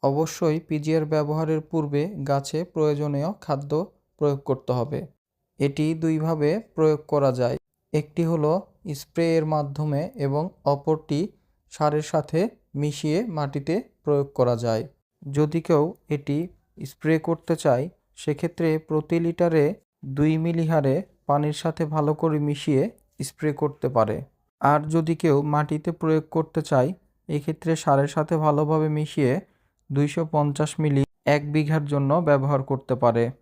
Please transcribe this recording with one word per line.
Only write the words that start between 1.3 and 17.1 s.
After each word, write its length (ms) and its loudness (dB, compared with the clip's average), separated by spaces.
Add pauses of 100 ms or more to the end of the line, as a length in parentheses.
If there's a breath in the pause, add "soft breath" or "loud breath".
পূর্বে 420 -2 (220)
গাছে 400 -2
প্রয়োজনীয় 680 -2 (100)
খাদ্য 320 -4 (480)
প্রয়োগ 180 2
করতে 340 -4
হবে। 280 -2 (600)
এটি 340 0
দুইভাবে 560 0 (240)
প্রয়োগ 320 2
করা 260 2
যায়, 240 0 (360)
একটি 320 -2
হলো 280 2 (420)
স্প্রে 400 -2
এর 100 2
মাধ্যমে 560 -2 (140)
এবং 280 -2 (220)
অপরটি 560 0 (520)
সারের 300 0
সাথে 360 -2 (360)
মিশিয়ে 520 -2
মাটিতে 480 -4 (280)
প্রয়োগ 300 0
করা 240 2
যায়। 280 -2 (380)
যদি 380 -2
কেউ 240 2 (240)
এটি 300 -4 (400)
স্প্রে 400 -2